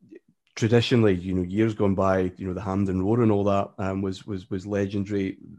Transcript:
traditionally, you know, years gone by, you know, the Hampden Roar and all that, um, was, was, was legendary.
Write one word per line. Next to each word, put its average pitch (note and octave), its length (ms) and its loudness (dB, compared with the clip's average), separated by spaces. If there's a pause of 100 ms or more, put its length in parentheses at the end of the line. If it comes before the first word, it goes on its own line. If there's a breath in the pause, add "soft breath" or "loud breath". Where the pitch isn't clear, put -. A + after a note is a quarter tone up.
(560)
traditionally, A2+ 580 4
you F#2 200 -4
know, F2+ 100 0
years G#2+ 300 0
gone G2+ 220 0
by, F#2+ 420 2
you F#2+ 100 -8
know, F#2 60 -6
the F#2 80 -8
Hampden F#2+ 420 -2
Roar A#2 180 2
and A2 100 4
all G2+ 120 2
that, G2 340 0
um, F#2+ 240 -4
was, F#2+ 240 -6
was, F#2+ 240 -10
was F#2+ 160 -6
legendary. G2+ 720 -2 (200)